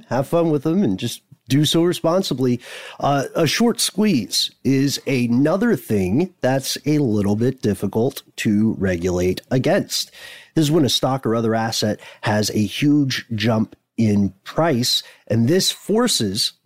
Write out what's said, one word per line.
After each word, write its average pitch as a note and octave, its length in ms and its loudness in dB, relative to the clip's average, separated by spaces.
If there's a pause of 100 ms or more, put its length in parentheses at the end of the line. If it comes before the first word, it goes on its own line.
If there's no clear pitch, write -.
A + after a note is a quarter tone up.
have B2+ 180 -2
fun E3+ 220 2
with D3 140 0
them E3 180 0
and G2+ 160 0
just - 240 -8 (260)
do C#3+ 180 2
so E3 180 2
responsibly. D#3+ 760 0 (400)
Uh, C#3 260 0 (100)
a E3 100 2
short A3+ 340 0
squeeze - 680 -2 (140)
is C3+ 420 0
another C#3 680 2
thing G#2+ 680 -2
that's C3 460 -2
a D3+ 100 2
little G#2 380 0
bit B2 260 -2
difficult A2 640 -2 (140)
to G#2+ 420 2
regulate F2+ 640 -2 (100)
against. D3 580 -2 (460)
This D#3+ 80 2
is C#3+ 80 0
when E3 120 4
a A#2+ 60 2
stock C3 380 -2
or A2 80 0
other A2+ 180 0
asset A2+ 460 -2 (220)
has G#2+ 280 0
a G#2+ 160 0
huge C#3+ 720 0
jump A2 400 0 (220)
in G#2 360 2 (120)
price, D3 580 0 (240)
and A#2 220 2
this F#3 240 2
forces - 800 -2 (120)